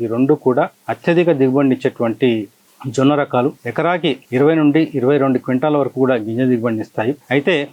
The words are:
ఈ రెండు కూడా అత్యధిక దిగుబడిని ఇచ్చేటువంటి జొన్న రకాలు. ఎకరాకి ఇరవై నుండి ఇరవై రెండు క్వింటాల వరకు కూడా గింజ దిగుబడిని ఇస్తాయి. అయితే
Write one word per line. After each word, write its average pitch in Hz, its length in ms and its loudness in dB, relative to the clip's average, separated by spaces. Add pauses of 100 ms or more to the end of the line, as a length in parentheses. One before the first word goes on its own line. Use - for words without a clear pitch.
ఈ 113 120 -2
రెండు 139 200 2 (120)
కూడా 131 180 0 (280)
అత్యధిక 170 360 0 (120)
దిగుబడిని 135 360 2
ఇచ్చేటువంటి 120 520 -2 (500)
జొన్న 131 400 0
రకాలు. 135 300 0 (200)
ఎకరాకి 165 400 -2 (260)
ఇరవై 147 220 4
నుండి 151 220 4 (180)
ఇరవై 127 220 2
రెండు 131 240 0
క్వింటాల 135 360 0
వరకు 123 220 -4
కూడా 131 120 2 (100)
గింజ 113 240 -4
దిగుబడిని 113 360 -2
ఇస్తాయి. 113 280 -4 (220)
అయితే 143 200 0 (180)